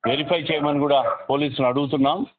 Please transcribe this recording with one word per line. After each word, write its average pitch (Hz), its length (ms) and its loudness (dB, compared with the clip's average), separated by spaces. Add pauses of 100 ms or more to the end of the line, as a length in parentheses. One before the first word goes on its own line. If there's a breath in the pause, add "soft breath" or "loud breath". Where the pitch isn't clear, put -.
వెరిఫై 151 340 -2
చేయమని 147 380 -2
కూడా 139 360 2 (140)
పోలీసులను 135 400 0
అడుగుతున్నాం. 143 560 0 (140)